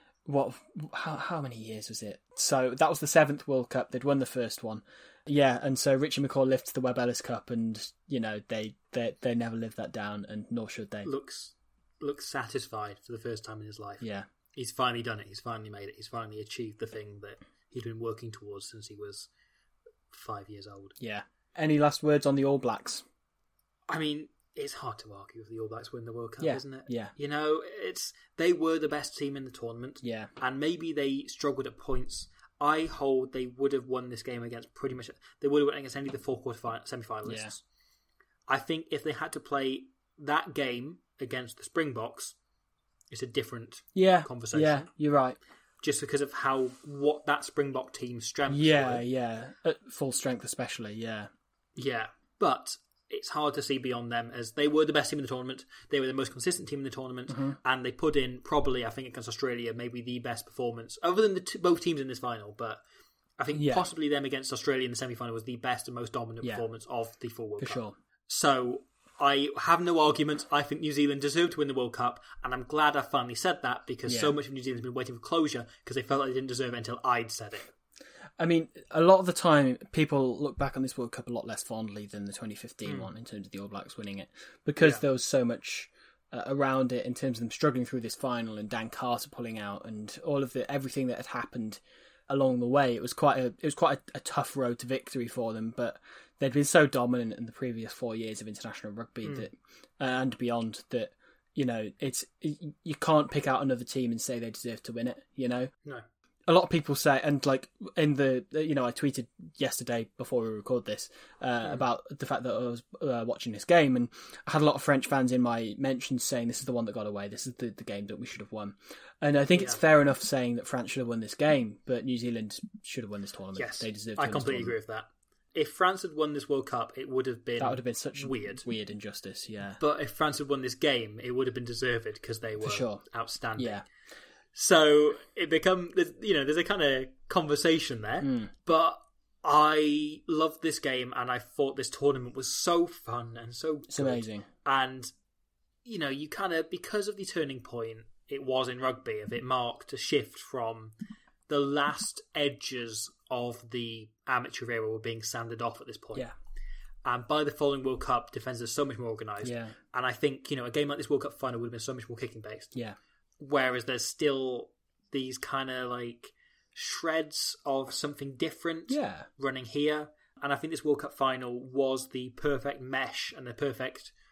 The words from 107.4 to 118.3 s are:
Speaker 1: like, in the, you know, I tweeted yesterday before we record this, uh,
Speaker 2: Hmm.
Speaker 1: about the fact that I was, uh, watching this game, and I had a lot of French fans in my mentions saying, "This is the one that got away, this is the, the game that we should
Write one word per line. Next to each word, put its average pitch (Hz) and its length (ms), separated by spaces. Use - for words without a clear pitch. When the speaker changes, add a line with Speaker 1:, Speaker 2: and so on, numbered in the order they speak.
Speaker 1:
like, 135 240
in 151 200
the, 131 360
you 156 240
know, 135 80
I 123 80
tweeted 131 360
yesterday 120 600
before 123 240
we 113 80
record 107 340
this, - 260
uh, 120 260
Speaker 2:
Hmm. 82 60
Speaker 1:
about 123 360
the - 160
fact 131 180
that 123 100
I 113 40
was, 120 240
uh, 123 260
watching 117 260
this 104 120
game, 151 300
and 120 140
I - 40
had 151 120
a - 20
lot 143 100
of 135 60
French 139 260
fans 131 240
in 127 100
my 117 360
mentions 131 460
saying, 120 260
"This 113 100
is - 60
the 131 80
one 117 120
that 104 80
got 107 140
away, 101 220
this - 180
is 123 100
the, 120 120
the 107 160
game 101 220
that 101 120
we 123 60
should - 160